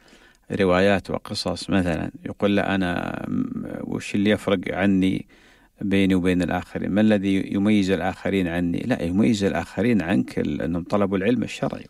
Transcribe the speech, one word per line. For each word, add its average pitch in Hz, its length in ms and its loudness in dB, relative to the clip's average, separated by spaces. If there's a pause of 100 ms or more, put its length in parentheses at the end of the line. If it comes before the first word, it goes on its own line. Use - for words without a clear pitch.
(520)
روايات 95 580 2
وقصص - 600 -6
مثلًا، 85 400 0 (160)
يقول: 101 300 0
"لا، 98 180 0
أنا 87 480 -4 (580)
وش - 340 -6
اللي 104 160 2
يفرق 98 440 0
عني 95 520 2 (540)
بيني 98 340 2
وبين 90 280 2
الآخرين؟ 87 480 -4
ما 98 100 2
الذي 98 540 2
يميز 101 360 4
الآخرين 92 580 0
عني؟" 87 300 -2
لا، - 240 -2
يميز 98 420 2
الآخرين 95 580 0
عنك 95 360 0
ال-، 78 240 -2
أنهم 82 220 -4
طلبوا 101 340 0
العلم 110 240 2
الشرعي - 480 -6